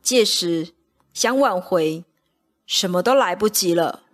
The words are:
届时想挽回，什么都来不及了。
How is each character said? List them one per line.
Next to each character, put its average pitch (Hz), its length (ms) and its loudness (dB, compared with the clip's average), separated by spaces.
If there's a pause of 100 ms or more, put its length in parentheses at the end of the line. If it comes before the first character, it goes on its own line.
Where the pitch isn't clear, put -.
届 247 220 2
时 170 500 -2 (400)
想 247 260 -2
挽 233 200 2
回， 165 440 -2 (640)
什 - 260 -2
么 180 100 0
都 240 140 2
来 202 200 2
不 214 140 0
及 190 240 0
了。 170 300 -2 (100)